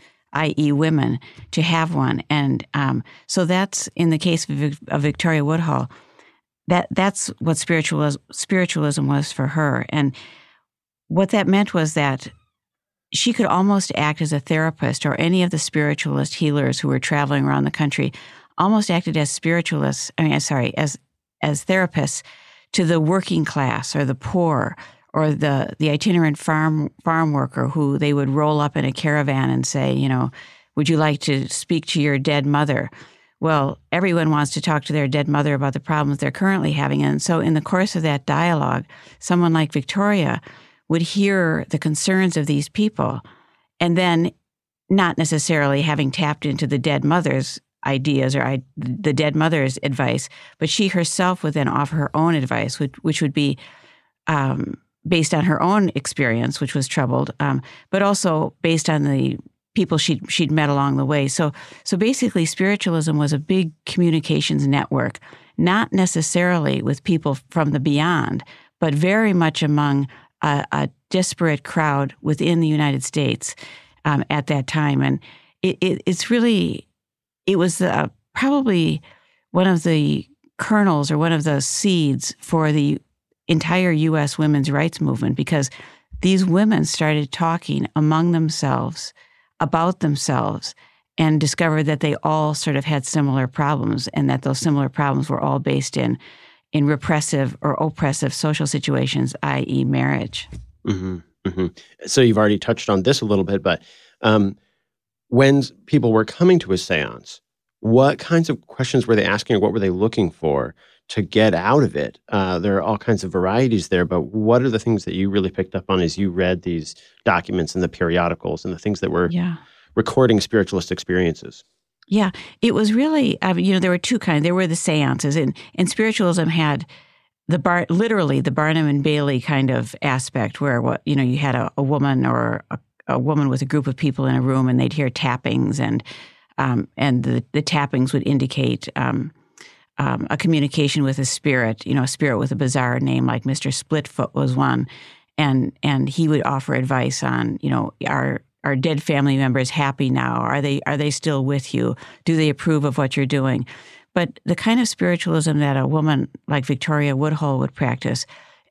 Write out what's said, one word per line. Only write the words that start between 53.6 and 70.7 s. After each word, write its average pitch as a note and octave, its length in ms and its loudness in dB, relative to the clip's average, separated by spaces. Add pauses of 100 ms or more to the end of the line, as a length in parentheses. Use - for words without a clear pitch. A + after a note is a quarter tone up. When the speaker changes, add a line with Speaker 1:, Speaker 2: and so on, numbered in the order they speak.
Speaker 1:
um, C3+ 500 -2 (300)
based E3 260 2
on D#3 120 2
her - 140 2
own F#3+ 360 2
experience, B2 640 -2
which C#3+ 140 -4
was C3+ 120 -2
troubled, B2+ 520 -2
um, C3+ 240 0 (260)
but G3 140 0
also F3+ 580 0
based E3 260 0
on D3+ 180 2
the C3 340 0 (340)
people F3 240 0
she'd, - 340 -2
she'd D3+ 200 0
met D3+ 180 2
along C#3 280 0
the C#3 80 0
way. C#3 220 0
So, D3+ 240 -2 (320)
so F#3+ 140 -2
basically, G#3+ 480 0
spiritualism E3 720 0
was D3 160 2
a C#3+ 60 0
big F3 320 0 (160)
communications D#3 800 0
network, C3+ 500 0 (400)
not F#3+ 340 0
necessarily F3 920 0
with C3+ 200 -4
people D#3 360 0 (100)
from D3 220 0
the C#3+ 80 0
beyond, D3+ 640 0 (360)
but D#3 140 0
very G3 400 2
much E3 300 0
among C#3+ 440 2 (340)
a, C#3+ 320 0